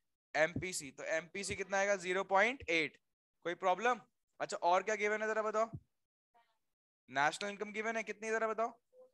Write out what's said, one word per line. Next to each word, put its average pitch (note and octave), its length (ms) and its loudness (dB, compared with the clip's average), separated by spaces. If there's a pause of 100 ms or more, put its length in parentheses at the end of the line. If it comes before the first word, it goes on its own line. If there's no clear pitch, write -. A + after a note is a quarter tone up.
(360)
एमपीसी। D#3+ 560 0
तो - 120 -14 (120)
एमपीसी F#3 400 -4
कितना F#3+ 220 -2
आएगा? G3+ 200 4
ज़ीरो F#3 280 -2
पॉइंट G#3 440 2
एट। D#3+ 280 0 (480)
कोई E3+ 120 -2
problem? F#3+ 440 2 (380)
अच्छा, D#3 180 -4
और F3+ 260 4
क्या G#3+ 120 0
given G#3 260 0
है A3 60 0
जरा A3 160 0
बताओ? G#3+ 260 0 (1400)
National D3 400 0
income G#3 220 -8
given A3 260 -4
है, A3 60 -4
कितनी G#3+ 260 -8
जरा A3 180 0
बताओ? A3 260 -2 (400)